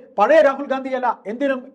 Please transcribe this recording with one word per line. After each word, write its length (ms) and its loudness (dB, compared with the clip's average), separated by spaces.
പഴയ 280 4
രാഹുൽ 260 -2
ഗാന്ധിയല്ല, 540 -4
എന്തിനും 340 -4